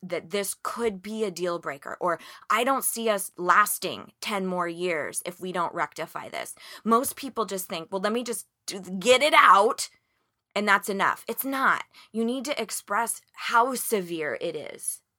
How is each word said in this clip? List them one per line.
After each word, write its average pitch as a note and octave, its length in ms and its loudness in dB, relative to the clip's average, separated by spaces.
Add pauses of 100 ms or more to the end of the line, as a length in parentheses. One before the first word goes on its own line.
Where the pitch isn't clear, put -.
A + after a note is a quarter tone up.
that E3 280 -6
this G3 320 -4
could A3 400 -4
be A3 220 -4
a G3+ 60 -2
deal F3 280 -4
breaker," D3+ 420 -10
or, E3 180 0 (300)
"I A3+ 160 2
don't C4 220 0
see A3+ 240 0
us G3+ 260 -2
lasting F3+ 840 2
ten G3 240 -2
more F3+ 200 0
years E3+ 600 -4
if F3+ 140 -10
we F#3 120 -6
don't F3 220 -2
rectify D#3 560 -6
this." - 240 -8 (280)
Most A3+ 340 2
people A#3 280 -6
just F#3+ 240 -6
think, E3 240 -8
"Well, F#3+ 80 -2
let G#3 140 0
me B3 100 -2
just A#3 220 -8 (180)
do, G3 160 -8
get G3 420 4
it D#4 120 4
out, - 560 8 (640)
and G#3 120 0
that's G3+ 220 4
enough." F#3+ 400 0
It's - 160 -4
not. C4+ 400 0 (280)
You A3+ 120 0
need B3 220 -2
to C#4+ 140 -4
express - 600 -4 (140)
how A#3+ 400 2
severe E3+ 680 -2
it D#3+ 160 -4
is, - 460 -10 (160)